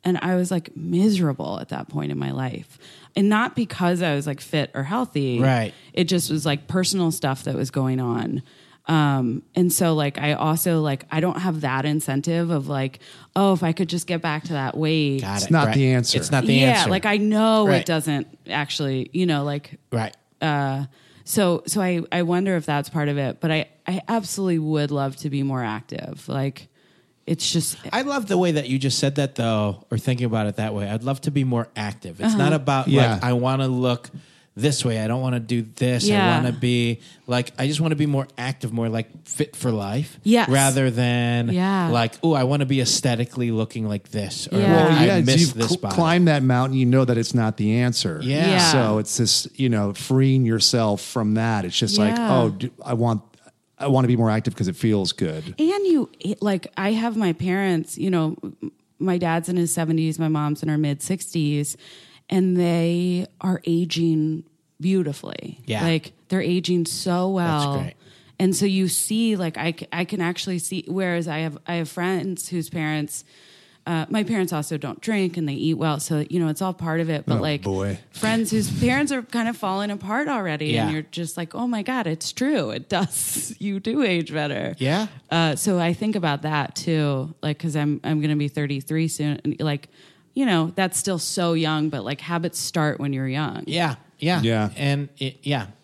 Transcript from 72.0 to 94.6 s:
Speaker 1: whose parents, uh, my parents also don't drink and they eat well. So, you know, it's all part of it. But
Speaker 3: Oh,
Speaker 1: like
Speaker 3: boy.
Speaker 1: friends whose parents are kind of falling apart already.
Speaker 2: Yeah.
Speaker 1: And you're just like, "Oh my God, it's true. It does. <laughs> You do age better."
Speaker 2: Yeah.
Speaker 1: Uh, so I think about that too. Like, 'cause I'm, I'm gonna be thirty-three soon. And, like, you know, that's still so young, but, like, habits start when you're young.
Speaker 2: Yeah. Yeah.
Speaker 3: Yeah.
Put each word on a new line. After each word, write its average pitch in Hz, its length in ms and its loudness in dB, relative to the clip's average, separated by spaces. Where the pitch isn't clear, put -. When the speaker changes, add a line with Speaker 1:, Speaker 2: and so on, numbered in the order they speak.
Speaker 1:
whose 165 200 -4
parents, 151 540 -4
uh, 165 240 -2
my 208 140 0
parents 190 300 -2
also 151 240 -4
don't 139 240 -8
drink 190 360 -2
and 160 100 -2
they 139 60 -2
eat 156 220 0
well. 151 240 -2
So, 151 300 -2
you 175 100 0
know, 160 80 0
it's 156 140 -4
all 185 120 -2
part 165 260 -4
of 160 100 -2
it. 151 180 -4
But 120 100 0
Speaker 3:
Oh, 101 40 0
Speaker 1:
like 147 220 -2
Speaker 3:
boy. 98 360 -4
Speaker 1:
friends 220 380 0
whose 220 220 0
parents 277 400 0
are 254 100 -4
kind 226 260 -4
of 233 100 -4
falling 202 340 -2
apart 202 360 -4
already. 170 400 -4
Speaker 2:
Yeah. 117 180 0
Speaker 1:
And 127 80 -2
you're 156 180 -4
just 170 260 -8
like, 165 160 -8
"Oh 247 140 -4
my 220 160 -2
God, 247 240 -4
it's 160 240 -6
true. 247 400 -2
It - 180 -8
does. - 640 -4
<laughs> - 40 -20
You 196 200 -4
do 233 240 -2
age 170 300 0
better." 147 460 -4
Speaker 2:
Yeah. 131 280 0
Speaker 1:
Uh, 160 260 2
so 185 240 0
I 170 140 2
think 214 220 -2
about 151 280 0
that 151 320 -2
too. 151 680 -2
Like, 151 160 -4
'cause 156 160 -4
I'm, 147 280 0
I'm 151 180 0
gonna 151 140 0
be 147 120 0
thirty-three 147 600 -2
soon. 147 340 -2
And, 151 160 -4
like, 143 300 -4
you 269 120 0
know, 170 300 2
that's 185 220 0
still 180 220 -2
so 170 340 -2
young, 156 360 0
but, 127 160 -6
like, 139 160 -6
habits 170 360 -4
start - 440 -2
when 139 120 -2
you're 135 140 -2
young. 139 400 -4
Speaker 2:
Yeah. 160 280 -2
Yeah. 170 240 0
Speaker 3:
Yeah. 110 360 2